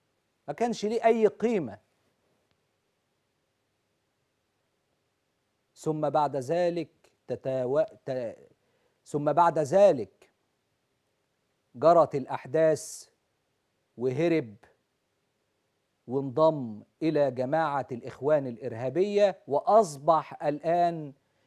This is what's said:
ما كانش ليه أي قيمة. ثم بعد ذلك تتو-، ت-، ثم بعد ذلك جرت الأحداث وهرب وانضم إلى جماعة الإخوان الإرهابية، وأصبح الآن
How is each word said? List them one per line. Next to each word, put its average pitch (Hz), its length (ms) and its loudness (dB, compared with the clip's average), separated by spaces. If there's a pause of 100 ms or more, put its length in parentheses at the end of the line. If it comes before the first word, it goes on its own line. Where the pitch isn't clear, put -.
(480)
ما 151 60 -6
كانش 220 320 -4
ليه 220 200 0
أي 226 220 6
قيمة. 196 520 -2 (4000)
ثم 156 340 -4
بعد 147 260 0
ذلك 165 540 -2 (380)
تتو-، 131 680 -4 (100)
ت-، 127 300 -8 (720)
ثم 147 280 -2
بعد 165 260 4
ذلك 151 720 2 (1400)
جرت 156 400 4
الأحداث 139 960 -2 (880)
وهرب 131 580 0 (1500)
وانضم 135 760 -2 (180)
إلى 147 300 0
جماعة 139 600 -2
الإخوان 135 560 -2
الإرهابية، 135 1000 -2
وأصبح 156 960 2
الآن 160 720 -2 (340)